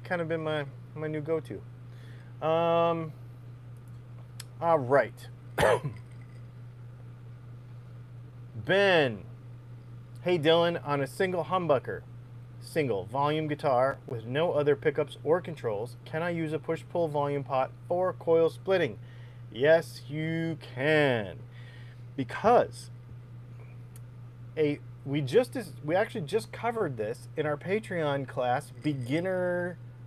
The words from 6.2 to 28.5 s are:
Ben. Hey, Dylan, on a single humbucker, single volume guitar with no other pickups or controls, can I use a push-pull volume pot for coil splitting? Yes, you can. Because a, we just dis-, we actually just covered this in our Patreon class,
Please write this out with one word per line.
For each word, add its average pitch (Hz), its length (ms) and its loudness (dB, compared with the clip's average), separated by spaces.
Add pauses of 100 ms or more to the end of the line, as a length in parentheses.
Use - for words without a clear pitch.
Ben. 156 680 4 (1000)
Hey, 180 160 2
Dylan, 170 460 6
on 143 160 2
a 135 60 0
single 185 380 0
humbucker, 143 580 2 (580)
single 113 460 0
volume 147 420 0
guitar 135 580 4
with 113 200 -8
no 151 260 2
other 147 240 4
pickups 147 480 0
or 160 160 4
controls, 120 640 -4
can 160 180 -4
I 175 80 0
use 165 220 -2
a 160 60 0
push-pull 165 500 -2
volume 143 360 0
pot 131 260 0 (180)
for 180 240 2
coil 165 380 4
splitting? 165 480 0 (540)
Yes, 156 560 4
you 160 500 -2 (160)
can. 131 640 4 (800)
Because - 760 2 (1700)
a, 147 220 4 (260)
we 143 160 0
just 170 320 4
dis-, 180 200 -6 (120)
we 151 100 2
actually 214 280 2
just 190 300 -2
covered 220 440 -2
this 110 400 -4
in 151 100 0
our 151 100 0
Patreon 160 720 -2
class, 127 440 0 (100)